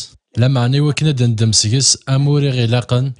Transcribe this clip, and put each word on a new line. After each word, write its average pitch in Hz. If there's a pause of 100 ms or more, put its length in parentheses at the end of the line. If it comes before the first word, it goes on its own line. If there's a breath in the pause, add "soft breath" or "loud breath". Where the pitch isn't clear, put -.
(360)
lameɛna 127
iwakken 147
ad 135
nendem 113
seg-s 123 (140)
amur 143
i 139
ɣ-ilaqen, 123 (140)